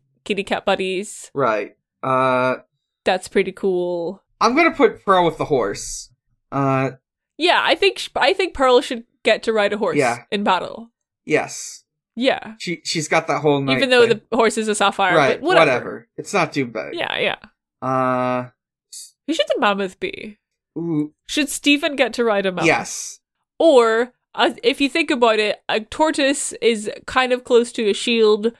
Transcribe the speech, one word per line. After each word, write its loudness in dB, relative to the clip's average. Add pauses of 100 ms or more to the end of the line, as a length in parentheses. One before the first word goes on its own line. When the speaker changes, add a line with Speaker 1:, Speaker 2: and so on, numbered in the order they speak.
(240)
Speaker 1:
kitty -4
cat -4
buddies. -4
Speaker 2:
Right. 0 (260)
Uh, 0 (460)
Speaker 1:
That's 0
pretty -2
cool. -4 (160)
Speaker 2:
I'm 2
gonna 4
put 2
Pearl 4
with 0
the -4
horse. -4 (400)
Uh, 0 (460)
Speaker 1:
Yeah, 2
I 0
think 0
sh-, -10
I 2
think -2
Pearl 4
should -8 (200)
get 0
to -4
ride 0
a -6
horse -2
Speaker 2:
Yeah. 0 (120)
Speaker 1:
in -4
battle. -4 (340)
Speaker 2:
Yes. -4 (320)
Speaker 1:
Yeah. -2
Speaker 2:
She, -8
she's -4
got 0
that -2
whole 2
knight 0
Speaker 1:
Even 2
though 6
Speaker 2:
thing. 0 (100)
Speaker 1:
the -2
horse 2
is -4
a 0
sapphire, 2
Speaker 2:
Right, 2
Speaker 1:
but -6
whatever. 6
Speaker 2:
whatever. -6
It's -12
not 0
too -2
bad. -10
Speaker 1:
Yeah, -4
yeah. -2 (460)
Speaker 2:
Uh, -2 (800)
Speaker 1:
Who -2
should -2
the -2
mammoth -2
be? -10 (400)
Speaker 2:
Ooh. -4 (140)
Speaker 1:
Should -2
Stephen 0
get 0
to -2
ride 0
a -2
mammoth? -2
Speaker 2:
Yes. -2 (380)
Speaker 1:
Or, 4 (240)
uh, 2 (100)
if 0
you 2
think -2
about 2
it, -2
a -2
tortoise -2 (100)
is 0 (160)
kind 0
of -2
close 2
to -2
a 2
shield, 2